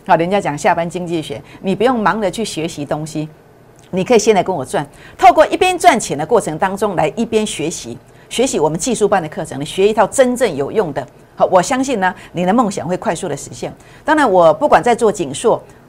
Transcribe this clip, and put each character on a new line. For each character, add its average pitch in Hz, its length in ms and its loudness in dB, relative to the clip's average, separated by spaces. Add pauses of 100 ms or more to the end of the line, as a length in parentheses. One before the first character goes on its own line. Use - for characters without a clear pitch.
好， 185 80 4
人 170 140 2
家 202 100 0
讲 151 180 -4
下 180 160 0
班 170 160 -4
经 180 160 -8
济 165 160 -4
学， 123 200 -12 (200)
你 190 140 -2
不 196 80 -2
用 247 160 2
忙 202 220 0
着 185 100 -2
去 214 140 -6
学 156 200 -6
习 151 200 -8
东 151 200 -6
西， 151 220 -6 (640)
你 180 160 -2
可 247 100 4
以 214 40 6
先 220 140 4
来 180 80 2
跟 185 140 -4
我 143 80 -6
赚。 156 240 -6 (300)
透 359 160 8
过 302 140 4
一 - 100 -2
边 370 200 0
赚 311 220 4
钱 151 180 -6
的 151 80 -4
过 220 140 2
程 160 180 -4
当 190 200 -2
中 202 180 -2
来 156 220 0
一 233 80 -2
边 214 200 0
学 156 240 -6
习， 120 280 -10 (320)
学 254 180 0
习 240 100 -6
我 156 120 2
们 160 100 -4
技 240 160 -2
术 208 100 2
班 190 160 2
的 156 60 -6
课 160 160 -10
程， 131 160 -10
你 143 60 -6
学 190 200 0
一 214 80 2
套 196 140 4
真 247 260 2
正 226 220 -2
有 131 160 -4
用 175 220 -2
的。 131 120 -8 (280)
好， 180 160 0
我 208 120 4
相 262 200 0
信 254 200 -2
呢， 185 120 0 (200)
你 175 120 -2
的 185 80 2
梦 233 160 2
想 - 160 -6
会 180 120 -4
快 180 180 -4
速 180 120 -8
的 143 80 -6
实 - 180 -12
现。 143 200 -10 (300)
当 208 120 2
然， 220 140 4
我 170 240 6
不 247 140 0
管 170 160 4
在 240 100 2
做 220 160 2
景 156 240 -2
硕， 196 280 0 (280)